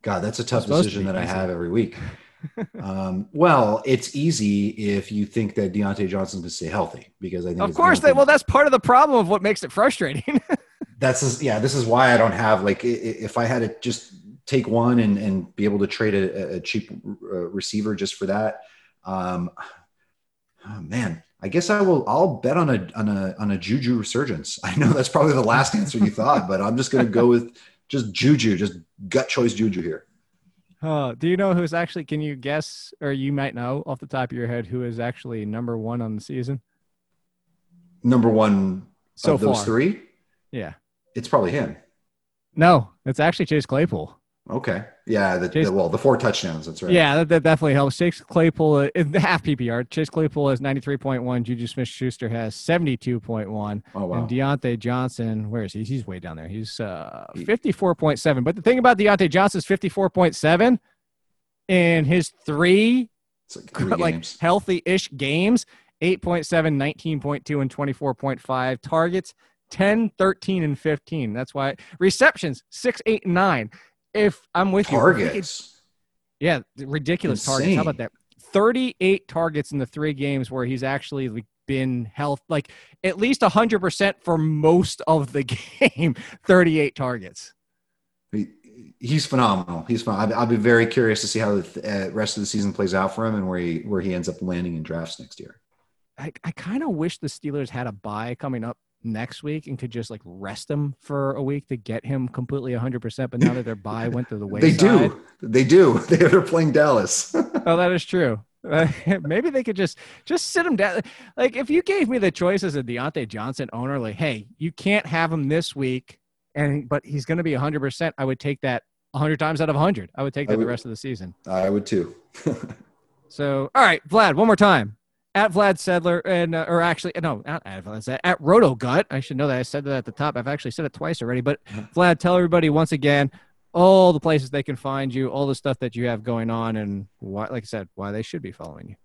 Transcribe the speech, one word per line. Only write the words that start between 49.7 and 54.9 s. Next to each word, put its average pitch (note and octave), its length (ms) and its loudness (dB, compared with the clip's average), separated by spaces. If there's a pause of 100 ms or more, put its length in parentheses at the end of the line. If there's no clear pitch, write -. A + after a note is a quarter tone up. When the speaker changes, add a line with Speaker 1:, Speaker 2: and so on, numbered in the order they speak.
Speaker 2:
Chase D#3+ 240 -4
Claypool D3 400 0
has B2+ 100 0
ninety-three C#3 380 -4
point C3 260 -4
one, B2 220 -2
Juju A#2+ 200 -6
Smith-Schuster B2 640 -6
has A2+ 260 -4
seventy-two C3+ 680 -2
point G#2+ 280 -6
one, G#2 340 -6 (120)
Speaker 1:
Oh, G2 100 -4
wow. F2 140 -4
Speaker 2:
and A2+ 100 -4
Deontay B2+ 500 -2
Johnson, A#2 720 -4